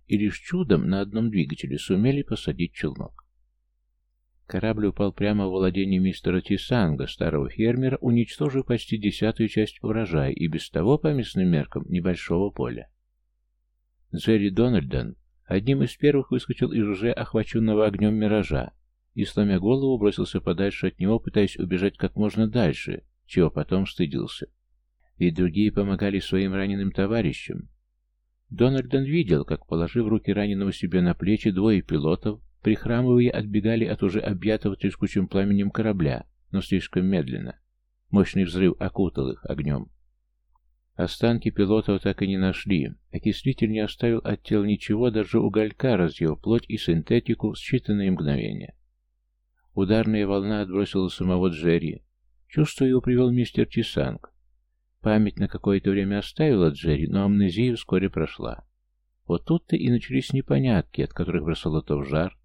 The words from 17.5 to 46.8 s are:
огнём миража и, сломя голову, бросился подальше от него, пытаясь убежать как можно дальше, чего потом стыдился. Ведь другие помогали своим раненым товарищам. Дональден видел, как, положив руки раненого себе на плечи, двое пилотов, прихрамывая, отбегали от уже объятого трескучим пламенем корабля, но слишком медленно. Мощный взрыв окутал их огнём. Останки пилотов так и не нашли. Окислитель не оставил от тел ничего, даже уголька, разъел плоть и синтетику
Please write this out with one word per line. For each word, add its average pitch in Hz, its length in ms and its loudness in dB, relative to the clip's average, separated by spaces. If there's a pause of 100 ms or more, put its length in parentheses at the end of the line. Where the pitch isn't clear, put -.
огнём 104 280 2
миража 104 580 0 (420)
и, 110 100 -2
сломя 101 340 0
голову, 131 380 2
бросился 95 420 0
подальше 95 480 -2
от - 120 -6
него, 104 200 2
пытаясь - 380 0
убежать 90 400 -2
как - 180 -4
можно 107 320 0
дальше, 107 560 -2 (220)
чего 85 240 2
потом 92 380 -2
стыдился. 69 600 -4 (720)
Ведь 87 180 2
другие 92 360 2
помогали 98 480 -2
своим 95 340 -2
раненым 98 380 -2
товарищам. 107 800 -2 (800)
Дональден 131 560 2
видел, 113 380 2
как, - 220 -6
положив 85 420 -2
руки 107 240 0
раненого 98 400 0
себе 90 300 0
на 87 140 2
плечи, 104 340 0
двое 98 320 2
пилотов, 82 600 -2 (240)
прихрамывая, 120 640 4
отбегали 107 560 0
от 110 160 -4
уже 98 180 0
объятого 101 560 -2
трескучим 98 520 -2
пламенем 101 420 2
корабля, 92 560 0 (260)
но 98 100 0
слишком 92 440 0
медленно. 64 540 -2 (500)
Мощный 98 340 2
взрыв 90 360 2
окутал 85 500 -2
их - 160 -10
огнём. 73 460 -4 (1040)
Останки 117 560 -2
пилотов 101 500 2
так - 220 -2
и 98 40 0
не 98 100 -2
нашли. 92 580 -2 (160)
Окислитель - 580 -2
не 110 100 -2
оставил 113 400 0
от - 240 -4
тел 107 200 2
ничего, 107 480 0
даже 107 280 0
уголька, 110 560 0
разъел 82 420 0
плоть 117 300 0
и 110 100 -6
синтетику 107 760 0